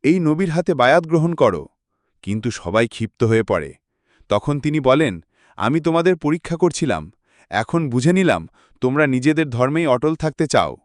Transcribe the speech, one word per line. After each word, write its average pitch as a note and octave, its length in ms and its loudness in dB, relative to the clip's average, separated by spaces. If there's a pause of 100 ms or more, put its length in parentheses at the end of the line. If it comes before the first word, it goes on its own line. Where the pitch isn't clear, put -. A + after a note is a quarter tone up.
এই F3 160 4
নবীর E3 300 0
হাতে E3+ 240 -2
বায়াত D3 340 4
গ্রহণ E3 280 0
করো।" G2 320 0 (540)
কিন্তু G#2+ 300 -4
সবাই A2 360 -2
ক্ষিপ্ত - 360 -6
হয়ে A2+ 200 2
পড়ে। E2+ 300 -2 (560)
তখন C#3+ 300 -2
তিনি D3+ 200 -2
বলেন, B2+ 420 2 (340)
"আমি C3+ 260 0
তোমাদের E3 340 0
পরীক্ষা D#3+ 400 -4
করছিলাম, B2 560 -2 (380)
এখন C3+ 400 -2
বুঝে B2+ 240 0
নিলাম C3+ 340 0 (340)
তোমরা C#3+ 260 2
নিজেদের C#3+ 420 0
ধর্মেই C3+ 380 -2
অটল D3 280 0
থাকতে D#3 320 -4
চাও।" E2+ 380 0